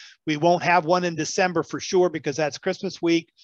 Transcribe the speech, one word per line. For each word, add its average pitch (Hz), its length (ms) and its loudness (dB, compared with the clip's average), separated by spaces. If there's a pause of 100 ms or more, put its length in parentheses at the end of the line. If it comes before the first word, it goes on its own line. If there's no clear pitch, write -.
(260)
We 156 120 -2
won't 170 260 2
have 170 220 2
one 180 180 2
in 170 120 -4
December 165 460 -2
for 147 180 -8
sure 180 300 2
because 156 260 -6
that's 151 220 -2
Christmas - 420 -6
week. 170 320 0 (120)